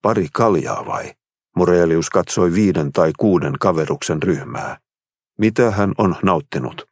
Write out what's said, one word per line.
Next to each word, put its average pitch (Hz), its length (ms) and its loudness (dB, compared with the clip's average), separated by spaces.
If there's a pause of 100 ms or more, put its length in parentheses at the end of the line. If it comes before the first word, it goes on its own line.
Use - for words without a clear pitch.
"Pari 104 320 0
kaljaa 98 520 0
vai?", - 280 -10 (420)
Morelius 87 540 2
katsoi 90 440 0
viiden 87 380 0
tai 80 280 2
kuuden 82 400 2
kaveruksen 80 640 -2
ryhmää. - 560 -4 (600)
"Mitä 110 320 2
hän 101 260 0
on 92 260 2
nauttinut?" 73 680 -2